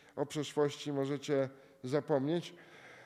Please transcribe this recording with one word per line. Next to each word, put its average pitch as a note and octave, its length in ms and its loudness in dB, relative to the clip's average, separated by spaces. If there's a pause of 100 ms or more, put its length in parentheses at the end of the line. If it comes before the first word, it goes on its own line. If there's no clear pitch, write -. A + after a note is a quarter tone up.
(160)
o C#3 100 0
przeszłości D3 680 0
możecie C#3 560 0 (360)
zapomnieć, D3 680 0 (500)